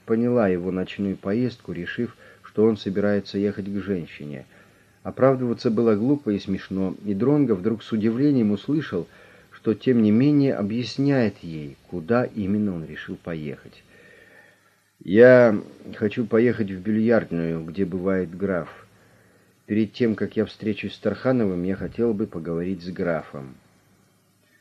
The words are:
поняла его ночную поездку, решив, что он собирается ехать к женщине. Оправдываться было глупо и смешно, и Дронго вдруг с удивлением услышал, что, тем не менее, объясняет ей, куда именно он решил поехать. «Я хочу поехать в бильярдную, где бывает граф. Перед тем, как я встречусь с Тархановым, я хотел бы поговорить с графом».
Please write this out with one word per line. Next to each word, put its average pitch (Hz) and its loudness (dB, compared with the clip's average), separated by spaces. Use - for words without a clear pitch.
поняла 117 2
его 92 -2
ночную 92 -4
поездку, 110 -4
решив, 90 -8
что - -2
он 110 2
собирается 101 -2
ехать 101 -2
к 101 -6
женщине. 76 -8
Оправдываться 123 0
было 110 4
глупо 127 0
и 101 0
смешно, 95 -4
и 101 -4
Дронго 127 2
вдруг 107 -4
с - -12
удивлением 113 2
услышал, 107 -4
что, - -4
тем 120 2
не 107 6
менее, 139 4
объясняет 117 0
ей, 76 -12
куда 92 0
именно 104 -2
он 80 -8
решил 78 -12
поехать. 76 -12
«Я 120 8
хочу 110 -2
поехать 113 2
в 95 -8
бильярдную, 95 0
где 82 -4
бывает 92 -2
граф. 90 -4
Перед 104 0
тем, 113 0
как 101 -4
я 107 2
встречусь 101 -8
с - -20
Тархановым, 104 -2
я 92 -2
хотел 110 -2
бы 104 -2
поговорить 85 -6
с 87 -10
графом». 78 -6